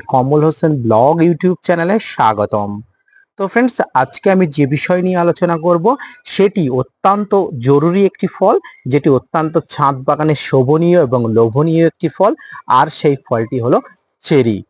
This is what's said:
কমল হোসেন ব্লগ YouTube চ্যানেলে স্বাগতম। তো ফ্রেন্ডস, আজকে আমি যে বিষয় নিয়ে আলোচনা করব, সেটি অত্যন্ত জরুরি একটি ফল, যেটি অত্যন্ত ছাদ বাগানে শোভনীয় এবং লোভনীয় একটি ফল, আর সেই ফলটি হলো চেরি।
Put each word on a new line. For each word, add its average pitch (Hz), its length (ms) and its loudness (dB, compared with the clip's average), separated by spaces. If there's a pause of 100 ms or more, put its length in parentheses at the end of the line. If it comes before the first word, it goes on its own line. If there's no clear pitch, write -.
কমল 139 380 0
হোসেন 156 380 0
ব্লগ 113 340 4
YouTube 170 460 0
চ্যানেলে 175 380 0
স্বাগতম। 104 840 -2 (540)
তো 196 120 -4
ফ্রেন্ডস, 240 320 -2 (140)
আজকে - 360 -2
আমি 190 160 2
যে 143 200 -2
বিষয় 175 360 -2
নিয়ে 185 140 -2
আলোচনা 170 420 -2
করব, 175 380 0 (280)
সেটি 190 460 -2
অত্যন্ত 196 760 0 (140)
জরুরি 151 480 2
একটি - 200 -4
ফল, 214 320 0 (280)
যেটি 139 240 0
অত্যন্ত 156 480 -2 (100)
ছাদ 143 260 0 (100)
বাগানে 151 300 0
শোভনীয় 160 680 2
এবং 117 300 -2
লোভনীয় 143 540 2
একটি 160 220 -4
ফল, 208 260 0 (320)
আর 127 240 2
সেই 143 260 -2 (120)
ফলটি 117 320 -4
হলো 151 200 0 (420)
চেরি। 117 480 0